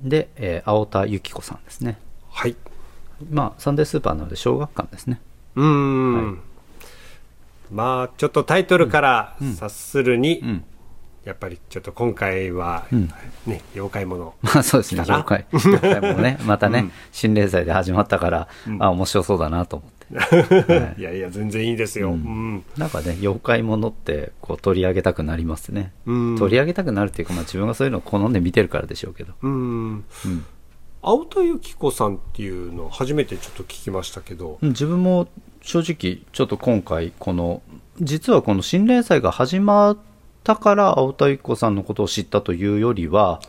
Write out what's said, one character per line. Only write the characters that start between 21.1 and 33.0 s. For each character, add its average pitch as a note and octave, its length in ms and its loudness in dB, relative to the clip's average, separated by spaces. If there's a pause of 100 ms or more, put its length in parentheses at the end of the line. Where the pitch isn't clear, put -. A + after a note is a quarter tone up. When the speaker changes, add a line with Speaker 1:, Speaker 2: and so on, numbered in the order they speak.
Speaker 2:
い F#2+ 60 -6
や、 F#2 100 -6
全 G#2 200 -6
然 A2 180 -2
い A#2 60 0
い A2+ 40 -4
で A2 80 0
す G#2 140 -8
よ。 F#2+ 100 -2
Speaker 1:
う - 20 0
ん。 - 20 0
Speaker 2:
う E2+ 40 -2
ん。 A2 460 -6 (140)
Speaker 1:
な D#3+ 100 -4
ん - 20 -4
か D#2+ 120 -4
ね、 F2 180 -4
妖 G2 200 -2
怪 A#2 240 0
も A2 140 0
の G#2+ 120 -2
っ - 20 -12
て、 - 400 -6 (100)
こ E2 140 -8
う、 - 20 -10
取 F#2+ 240 2
り F#2 60 2
上 F#2 80 2
げ F#2+ 80 0
た F#2 100 2
く E2 100 -4
な D2+ 120 -4
り E2 100 -4
ま D#2+ 120 -4
す - 120 -14
ね。 G2+ 220 -6 (160)
Speaker 2:
う A#2+ 60 -2 (200)
ん。 A2+ 60 -2
Speaker 1:
取 G2+ 140 2
り B2 60 6
上 C#3+ 80 4
げ F3 60 -2
た F#3+ 100 -2
く D#3 80 -2
な G2+ 140 0
る G2 40 -2
っ - 20 -14
て - 100 -8
い E2+ 40 -6
う - 20 -14
か、 F2+ 60 -6
ま E2+ 80 -4
あ、 - 20 -4
自 - 140 -8
分 G2+ 100 0
が A2+ 80 -2
そ - 80 0
う C#3 40 2
い - 20 0
う - 20 -4
の G2+ 80 -2
を - 20 -12
好 - 160 -2 (100)
ん B2+ 60 2
で G2+ 60 4
見 F2 120 0
て A#2 100 4
る F2+ 80 4
か - 100 -2
ら D2+ 80 -6
で - 80 -10
し - 100 -12
ょ - 60 -10
う - 20 -14
け - 100 -12
ど。 F2 100 -14 (100)
Speaker 2:
う C3 40 -2
ん。 C3+ 40 -2 (760)
Speaker 1:
う - 20 -6
ん。 E2+ 180 -6 (560)
Speaker 2:
青 C4 240 2
田 F#4+ 160 -2
由 E4+ 180 2
紀 - 160 -12
子 C#3+ 160 0
さ - 140 0
ん G2+ 100 0
っ F#2 40 -8 (140)
て - 80 -6
い G2 80 -6
う F2+ 240 -8
の E2+ 120 -8
を E2 40 -6
初 C3+ 240 -4